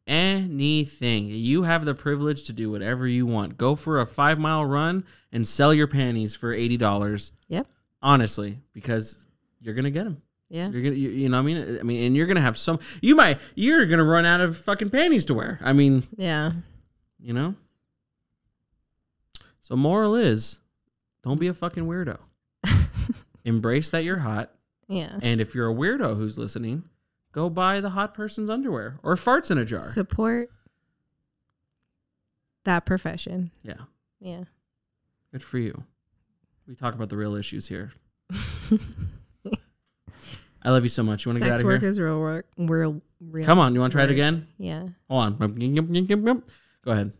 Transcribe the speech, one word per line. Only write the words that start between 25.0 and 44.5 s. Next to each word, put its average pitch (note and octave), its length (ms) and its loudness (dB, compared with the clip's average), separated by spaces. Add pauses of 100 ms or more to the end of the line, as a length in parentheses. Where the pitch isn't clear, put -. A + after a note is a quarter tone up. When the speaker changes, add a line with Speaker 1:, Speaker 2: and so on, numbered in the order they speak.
Speaker 1:
And A#2 180 0
if G#2+ 160 -4
you're A#2 160 0
a - 20 0
weirdo D#3+ 440 -2
who's G#2+ 200 -4
listening, A#2 460 -6 (480)
go E3 180 -4
buy F#3 300 0
the G3 120 -4
hot G3+ 220 -4
person's G#3+ 360 -8
underwear D3 540 -6
or E3+ 120 2
farts B3 360 2
in D#3 60 4
a A#2+ 60 2
jar. A2 160 -4
Speaker 2:
Support A3 680 -2 (2250)
that F3 200 2
profession. F3+ 680 -4 (120)
Speaker 1:
Yeah. A2+ 200 -14 (360)
Speaker 2:
Yeah. F3+ 240 -16 (880)
Speaker 1:
Good C3 120 -14
for - 160 -6
you. - 260 -8 (840)
We B2+ 80 -20
talk A#2+ 180 -6
about A2 140 -8
the G#2 80 -10
real G#2 200 -4
issues G#2 340 -8
here. G2 220 -10 (380)
Speaker 2:
<laughs> - 800 -4 (1500)
Speaker 1:
I B2+ 80 0
love B2+ 120 6
you A#2+ 60 0
so A#2+ 140 -2
much. G#2+ 220 -2
You B2 60 -2
wanna A#2+ 80 -2
get A#2+ 80 0
Speaker 2:
Sex A#2+ 80 2
Speaker 1:
out A#2+ 60 0
of A#2+ 40 2
Speaker 2:
work G3 160 4
Speaker 1:
here? G3 80 0
Speaker 2:
is G3+ 100 -2
real D#3 200 0
work. D#3 280 -4 (100)
Real, D#3+ 440 -2 (180)
real D#3+ 260 -8
Speaker 1:
Come E3+ 140 8
on, B2+ 140 6
you B2 60 2
wanna B2+ 120 2
try C#3+ 120 4
it - 20 6
Speaker 2:
work. C#3 60 2
Speaker 1:
again? D3+ 360 0 (100)